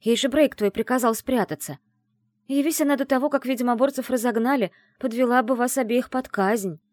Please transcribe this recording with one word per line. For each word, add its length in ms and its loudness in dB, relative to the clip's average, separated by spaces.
Ей 160 2
же 120 0
Брейк 260 2
твой 160 0
приказал 420 0
спрятаться. 640 -4
Явись 320 0
она 160 2
до 100 -2
того, 240 0
как 160 -2
ведьмоборцев 640 0
разогнали, 640 0
подвела 440 2
бы 120 0
вас 220 -2
обеих 320 0
под 200 -6
казнь. 500 -2